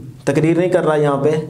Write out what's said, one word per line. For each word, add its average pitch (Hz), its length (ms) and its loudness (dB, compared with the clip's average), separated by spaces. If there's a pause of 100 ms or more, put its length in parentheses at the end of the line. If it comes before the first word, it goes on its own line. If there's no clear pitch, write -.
(280)
तकरीर 156 300 2
नहीं 180 120 0
कर 180 140 2
रहा 156 120 0
यहाँ 147 280 0
पे 156 140 0 (120)